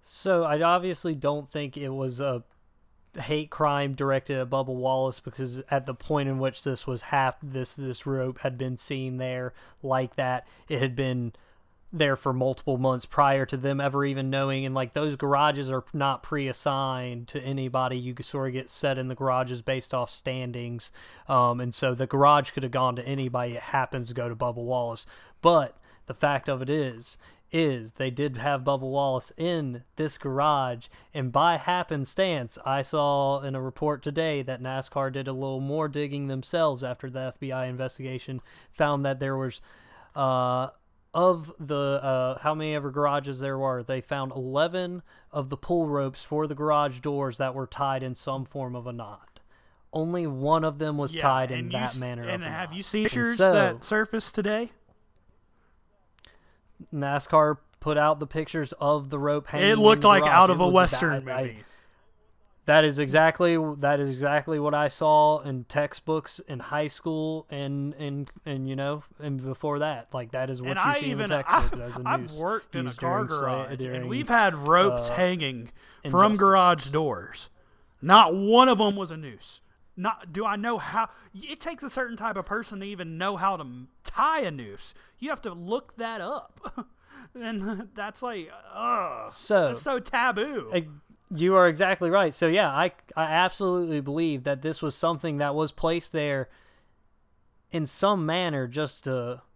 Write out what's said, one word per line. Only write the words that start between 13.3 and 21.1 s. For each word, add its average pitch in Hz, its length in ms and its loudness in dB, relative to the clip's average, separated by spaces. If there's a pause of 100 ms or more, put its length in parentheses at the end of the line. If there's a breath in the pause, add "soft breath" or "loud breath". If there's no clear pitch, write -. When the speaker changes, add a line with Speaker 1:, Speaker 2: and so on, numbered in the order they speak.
Speaker 1:
to 139 100 -6
them 139 240 -2
ever 139 240 0
even 135 260 -2
knowing. 135 340 -2
And, 135 100 -4
like, 131 180 -2
those 151 240 -2
garages 139 540 2
are 127 220 -2
not 139 300 0
pre-assigned 131 1080 -4
to 147 120 -8
anybody. 131 580 -2
You 123 160 -6
could 123 120 -12
sort 135 220 -4
of 127 40 -6
get 127 180 -8
set 135 280 -2
in 127 100 -4
the 127 60 -6
garages 127 480 -2
based 131 300 -4
off 123 180 -4
standings. 120 800 -8 (360 loud breath)